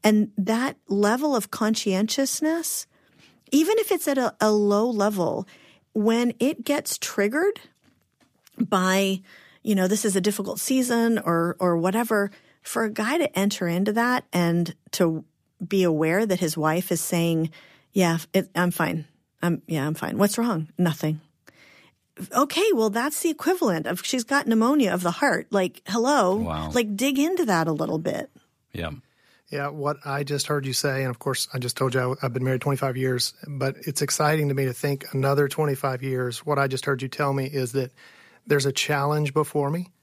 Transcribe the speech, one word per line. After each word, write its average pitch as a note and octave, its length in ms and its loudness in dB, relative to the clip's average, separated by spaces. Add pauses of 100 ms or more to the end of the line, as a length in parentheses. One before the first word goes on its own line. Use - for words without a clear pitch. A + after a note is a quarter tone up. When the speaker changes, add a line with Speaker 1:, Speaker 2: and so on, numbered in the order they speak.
Speaker 1:
And G#3+ 320 4
that A3 400 -2 (100)
level A3+ 480 2
of G#3+ 160 -2
conscientiousness, A3 1400 -2 (640)
even D#4+ 280 4
if G#4+ 120 0
it's F4+ 160 0
at C#4 100 2
a, B3 220 0
a G#3+ 140 4
low G#3 360 4
level, G3+ 560 0 (460)
when A3+ 480 2
it B3+ 240 0
gets - 340 -2
triggered D4 640 0 (960)
by, F#3+ 640 2 (420)
you G#3+ 120 2
know, F#3 120 4
this G3+ 180 0
is F#3+ 100 2
a F#3+ 60 2
difficult G3+ 380 -2
season A#3 600 2
or, E3+ 400 0
or F3 180 2
whatever, G3+ 540 0 (300)
for - 220 -4
a G#3+ 80 -2
guy A3 260 -2
to D4+ 200 -2
enter G3 300 0
into F#3+ 260 0
that A#3 400 0
and E3+ 400 2 (180)
to D#3+ 320 0 (420)
be F#3+ 180 2
aware E3 420 2
that F#3+ 140 0
his D#3+ 180 -2
wife D#3+ 340 0
is E3+ 100 0
saying, E3 480 0 (440)
"Yeah, E3+ 240 2 (160)
it, F#3+ 220 0
I'm F3+ 160 2
fine. E3 340 -2 (360)
I'm, E3+ 260 0
yeah, C#3+ 180 -2
I'm D3+ 80 -2
fine. - 240 -6
What's G3+ 200 2
wrong?" G#3 400 -2
"Nothing." D#3 440 0 (1120)
Okay, C#4+ 380 2
well, A3 160 2
that's A#3+ 320 -2
the E4+ 80 0
equivalent C#4 580 0
of, E3+ 180 -6
"She's B3+ 180 -2
got C#4 240 0
pneumonia A3+ 460 2
of F3+ 100 -2
the F3 80 0
heart." - 400 0
Like, F#3+ 340 -2
hello, A3+ 520 2
Speaker 2:
Wow. D#2+ 360 -4
Speaker 1:
like, G#3+ 220 0
dig C4 240 0
into F4 260 0
that E3+ 220 2
a D#3+ 60 0
little D#3 260 -2
bit. - 300 -6 (440)
Speaker 2:
Yeah. E2 180 -6 (600)
Speaker 3:
Yeah, C#3+ 160 -6
what D3 380 -4
I C#3 180 -2
just C#3+ 240 -2
heard C#3+ 180 0
you C3 80 -4
say, C3+ 300 0
and B2+ 80 -2
of - 80 -8
course, - 340 -4
I C3 60 -4
just B2 180 -4
told C3 160 0
you C3 60 2 (220)
I, - 40 -4
I've A#2+ 80 -4
been B2+ 100 -4
married C3 180 0
twenty-five C3+ 360 -2
years, B2+ 360 -2 (140)
but C3+ 280 -4 (100)
it's D3 160 -4
exciting D3+ 480 2
to C3+ 60 0
me C3+ 100 0
to B2+ 80 -2
think C#3+ 400 -4
another C#3 340 2
twenty-five C3+ 540 -2
years, B2+ 440 -4
what D3 120 0
I C#3 100 2
just C3 180 -4
heard C3+ 180 -2
you C3 60 -6
tell C#3+ 220 -2
me C3+ 140 -2
is C3 280 -4
that C3 180 -2 (560)
there's C#3+ 180 2
a C#3 60 2
challenge D3 600 0
before D3 360 0
me F3 220 -6 (120)